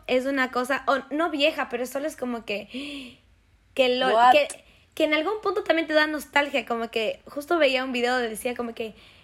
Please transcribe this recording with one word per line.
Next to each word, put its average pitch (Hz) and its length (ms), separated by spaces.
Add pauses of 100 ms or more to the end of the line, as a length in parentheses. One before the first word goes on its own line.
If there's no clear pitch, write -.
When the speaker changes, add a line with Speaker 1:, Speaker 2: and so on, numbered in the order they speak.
Speaker 1:
es 254 200
una 269 260
cosa, 254 340
o 269 120 (140)
no 320 180
vieja, 302 380
pero 240 180
solo 277 200
es 302 100
como 240 280
que, 247 760 (280)
<gasps> - 280
que 254 220
lo, 254 180
Speaker 2:
What? 240 180
Speaker 1:
que, 285 160 (460)
que 320 100
en 302 100
algún 359 280
punto 392 220
también 320 240
te 311 60
da 302 120
nostalgia, 285 580
como 233 260
que 220 360
justo 294 320
veía 269 260
un 262 80
video 240 220
donde 240 140
decía 220 260
como 240 200
que 220 200 (300)